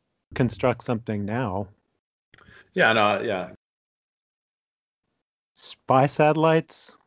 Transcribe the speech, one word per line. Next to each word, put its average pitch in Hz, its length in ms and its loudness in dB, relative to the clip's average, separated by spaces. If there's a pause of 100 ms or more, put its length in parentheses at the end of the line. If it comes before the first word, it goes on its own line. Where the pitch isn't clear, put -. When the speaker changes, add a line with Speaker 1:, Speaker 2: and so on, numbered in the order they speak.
(360)
Speaker 1:
construct 120 480 -2
something 107 400 -6
now. 104 420 -6 (1040)
Speaker 2:
Yeah, 135 200 2
no, 104 280 2
yeah. 92 280 -4 (2000)
Speaker 1:
Spy - 520 0
satellites? 156 880 0 (100)